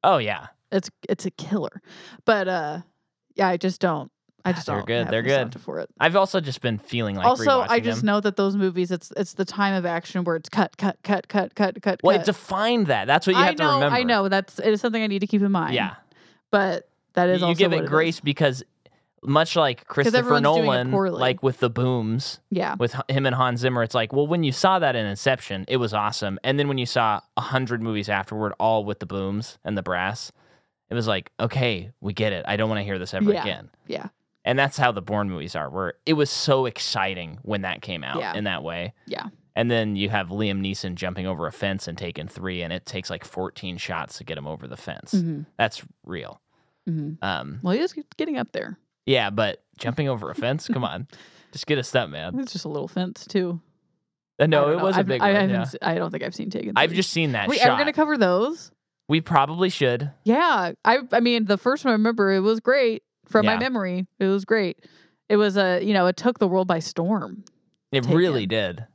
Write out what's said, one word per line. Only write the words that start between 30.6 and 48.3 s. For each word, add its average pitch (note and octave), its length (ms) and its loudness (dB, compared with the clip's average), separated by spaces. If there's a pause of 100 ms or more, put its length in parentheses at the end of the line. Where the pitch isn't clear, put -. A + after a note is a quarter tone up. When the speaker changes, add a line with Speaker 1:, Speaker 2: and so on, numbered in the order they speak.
Speaker 1:
it - 40 -8
was A2+ 140 -2
like, G2 320 -2
okay, A#2 600 -2
we G2+ 100 -6
get G#2+ 220 -2
it. F2 120 -6
I G#2 120 -2
don't A2 100 0
wanna G#2+ 160 -2
hear G2 160 -4
this F2+ 140 -8
ever G2+ 180 2
Speaker 2:
Yeah. D#3 120 0
Speaker 1:
again. - 260 -8 (180)
Speaker 2:
Yeah. - 200 -10 (380)
Speaker 1:
And C3 140 0
that's C#3 160 0
how B2+ 160 2
the G2+ 100 -4
Bourne G2+ 280 -2
movies D#2 260 -8
are, D2 140 -4
where F2+ 240 -6 (120)
it D#3+ 80 4
was D3+ 160 2
so C3+ 360 2
exciting F#2+ 800 -6
when G2+ 180 -2
that F#2 200 -6
came E2+ 220 -8
out C2 160 -6
Speaker 2:
Yeah. F2 160 -6
Speaker 1:
in G#2 80 -4
that F#2 180 -4
way. E2+ 320 -8 (120)
Speaker 2:
Yeah. - 220 -10 (280)
Speaker 1:
And A#2+ 160 0
then G#2+ 240 0
you G2+ 140 0
have G2+ 220 0
Liam G2+ 280 -2
Neeson F#2+ 360 -6
jumping F#2 320 -6
over E2+ 200 -6
a - 60 -6
fence G2 340 -6
in E2+ 80 -10
Taken E2+ 320 -10
three, F#2 340 -8
and E2 120 -6
it F2+ 120 -8
takes, - 240 -10
like, E2+ 140 -10
fourteen F#2 540 -10
shots - 400 -8
to - 80 -16
get D#2+ 120 -10
him C#2+ 80 -12
over D2+ 220 -12
the A#1+ 80 -14
fence. - 380 -12
Speaker 2:
Mm-hmm. E3 300 -2 (140)
Speaker 1:
That's G#2+ 240 0 (220)
real. C2+ 380 -14 (480)
Speaker 2:
Mm-hmm. D#3 340 -6
Speaker 1:
Um, D#2 400 -6
Speaker 2:
Well, F3+ 100 0
he A#3+ 60 0
is F4 140 -2 (240)
getting D4+ 200 -4